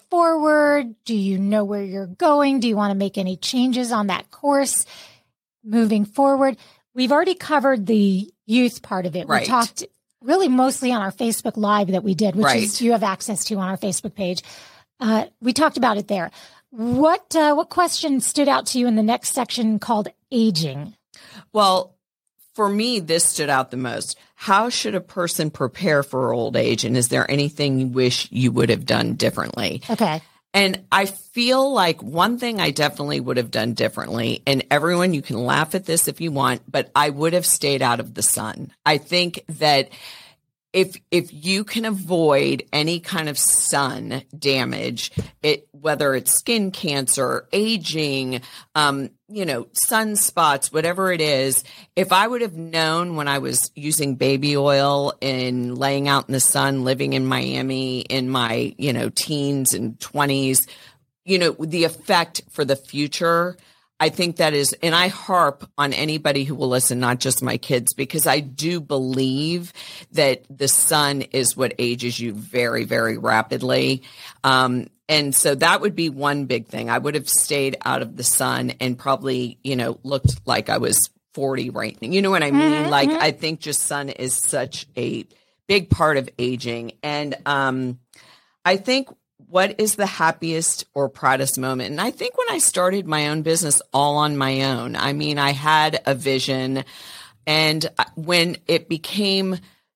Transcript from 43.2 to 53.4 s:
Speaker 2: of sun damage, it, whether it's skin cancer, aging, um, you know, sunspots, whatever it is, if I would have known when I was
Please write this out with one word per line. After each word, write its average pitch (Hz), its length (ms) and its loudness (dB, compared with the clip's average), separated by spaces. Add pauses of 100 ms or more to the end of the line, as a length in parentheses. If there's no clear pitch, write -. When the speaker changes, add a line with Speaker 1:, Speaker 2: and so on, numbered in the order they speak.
Speaker 2:
of 143 80 -6
sun 127 840 0 (160)
damage, 127 720 -2 (320)
it, 151 300 0
whether 143 420 0
it's - 200 0
skin 208 360 0
cancer, 135 800 -2
aging, 151 920 -2 (320)
um, 139 340 2 (180)
you 202 200 -6
know, 123 180 -2 (240)
sunspots, 196 800 2
whatever 180 420 0
it 160 100 -2
is, 135 420 0 (300)
if 190 180 0
I 196 140 6
would 240 160 -4
have 185 160 -6
known 165 580 -2
when 147 100 -2
I 139 120 0
was 131 360 -2